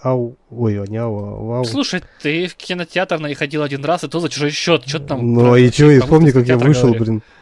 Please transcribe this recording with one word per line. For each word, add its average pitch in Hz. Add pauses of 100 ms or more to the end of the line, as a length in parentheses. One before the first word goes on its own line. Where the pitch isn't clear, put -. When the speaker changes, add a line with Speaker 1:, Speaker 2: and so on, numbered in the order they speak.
Speaker 1:
«Ау», 127 (140)
ой, 107
не 110
ау, 117
а 104 (100)
вау. 117
Speaker 2:
Слушай, 185 (180)
ты 160
в 170
кинотеатр 180
на-, 147
ходил 151
один 139
раз, 160
и 143
то 160
за 160
чужой 147
счет. 151
Че 165
ты 143
там 120
Speaker 1:
Ну, 120
Speaker 2:
про-, 123
Speaker 1:
и 123
че, 147
и 143
Speaker 2:
про 123
Speaker 1:
вспомни, 160
Speaker 2:
русский 131
Speaker 1:
как 120
я 127
Speaker 2:
театр 123
Speaker 1:
вышел, 127
Speaker 2:
говоришь? 113
Speaker 1:
блин, 110 (200)